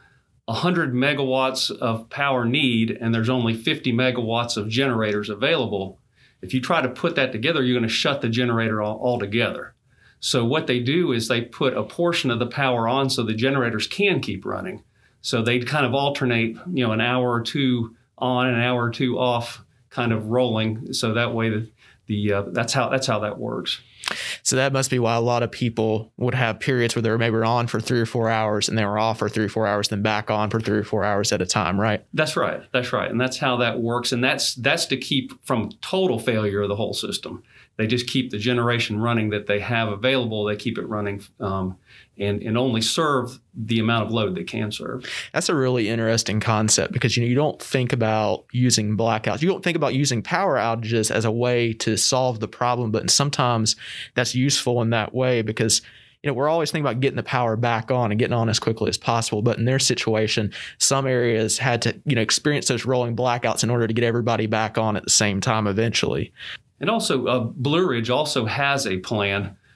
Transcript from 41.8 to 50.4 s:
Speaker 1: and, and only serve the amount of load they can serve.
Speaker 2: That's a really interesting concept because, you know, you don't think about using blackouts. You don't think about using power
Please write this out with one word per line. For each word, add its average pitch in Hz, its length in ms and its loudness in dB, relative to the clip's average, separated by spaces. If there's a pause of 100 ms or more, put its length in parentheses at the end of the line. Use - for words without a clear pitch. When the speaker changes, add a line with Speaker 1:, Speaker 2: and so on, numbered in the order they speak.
Speaker 1:
and, 101 240 -2
and 110 160 -2
only 120 240 2
serve 135 600 0 (120)
the 113 280 0
amount 110 260 2
of 113 60 -4
load 104 240 0
they 90 80 -6
can 110 260 -4
serve. - 340 -8 (280)
Speaker 2:
That's - 160 -2
a 180 80 2
really 123 320 2
interesting 113 500 0
concept 107 540 2
because, 120 240 0
you 120 80 2
know, 120 40 0
you 123 60 2
don't 143 260 2
think 127 320 0
about 110 600 2
using 113 440 2
blackouts. 110 460 0
You 170 60 2
don't 190 160 -2
think 175 120 2
about 143 160 2
using 131 300 0
power 175 340 0